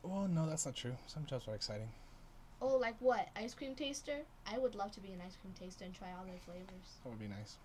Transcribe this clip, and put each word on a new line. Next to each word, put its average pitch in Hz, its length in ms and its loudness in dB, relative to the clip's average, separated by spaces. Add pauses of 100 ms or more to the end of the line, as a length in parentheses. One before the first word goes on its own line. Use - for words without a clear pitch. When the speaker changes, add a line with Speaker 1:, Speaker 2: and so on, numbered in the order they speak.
Speaker 1:
Oh, 196 240 2
no, 160 220 6
that's 156 160 2
not 135 100 0
true. 123 200 0 (120)
Some 151 200 -4
jobs 127 200 0
are 110 80 0
exciting. 107 340 -2 (720)
Speaker 2:
Oh, 262 140 8
like 233 240 6
what? 240 360 8
Ice 220 180 -2
cream 269 200 -4
taster? 285 440 0 (280)
I 214 120 0
would 247 160 4
love 202 180 0
to 202 80 -10
be 196 120 -8
an 180 140 -6
ice 185 140 -10
cream 190 180 -10
taster 185 260 -8
and 185 100 -8
try 185 140 -8 (100)
all 185 60 -8
their 180 200 -8
flavors. 185 580 -12
Speaker 1:
That 127 80 -6
would 110 80 -6
be 107 80 -4
nice. 104 380 -6